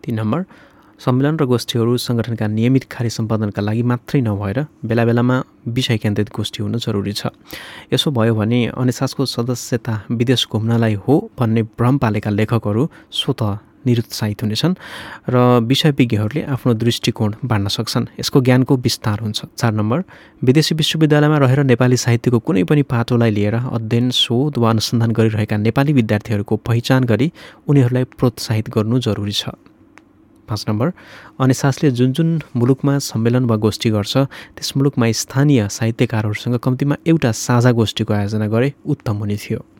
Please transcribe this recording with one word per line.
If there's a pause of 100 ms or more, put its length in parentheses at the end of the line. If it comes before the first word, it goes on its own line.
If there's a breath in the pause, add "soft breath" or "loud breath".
तिन
नम्बर, (600 loud breath)
सम्मेलन
र
गोष्ठीहरू
सङ्गठनका
नियमित
कार्य
सम्पादनका
लागि
मात्रै
नभएर (200)
बेला
बेलामा (240)
विषय
केन्द्रित
गोष्ठी
हुन
जरुरी
छ। (680 loud breath)
यसो
भयो
भने
अनेसासको
सदस्यता (100)
विदेश
घुम्नलाई
हो
भन्ने
भ्रम
पालेका
लेखकहरू (220 loud breath)
स्वतः (280)
निरुत्साहित
हुनेछन् (560 loud breath)
र
विषयविज्ञहरूले
आफ्नो
दृष्टिकोण (120)
बाँड्न
सक्छन्। (140)
यसको
ज्ञानको
विस्तार
हुन्छ। (160)
चार
नम्बर, (400 loud breath)
विदेशी
विश्वविद्यालयमा
रहेर
नेपाली
साहित्यको
कुनै
पनि
पाटोलाई
लिएर
अध्ययन,
शोध
वा
अनुसन्धान
गरिरहेका
नेपाली
विद्यार्थीहरूको
पहिचान
गरी (360 loud breath)
उनीहरूलाई
प्रोत्साहित
गर्नु
जरुरी
छ। (1000)
पाँच
नम्बर, (480 loud breath)
अनेसासले
जुन
जुन (140)
मुलुकमा
सम्मेलन
वा
गोष्ठी
गर्छ,
त्यस
मुलुकमा
स्थानीय
साहित्यकारहरूसँग
कम्तीमा (120)
एउटा
साझा
गोष्ठीको
आयोजना
गरे (120)
उत्तम
हुने
थियो। (140)